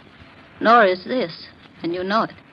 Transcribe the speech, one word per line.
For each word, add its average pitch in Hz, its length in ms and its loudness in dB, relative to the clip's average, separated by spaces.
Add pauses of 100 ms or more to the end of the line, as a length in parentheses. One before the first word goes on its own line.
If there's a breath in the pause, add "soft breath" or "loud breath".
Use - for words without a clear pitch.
(600)
Nor 220 260 4
is 185 180 -2
this, 214 420 -6 (360)
and 170 120 -6
you 180 80 -6
know 202 220 -2
it. - 80 -8 (200)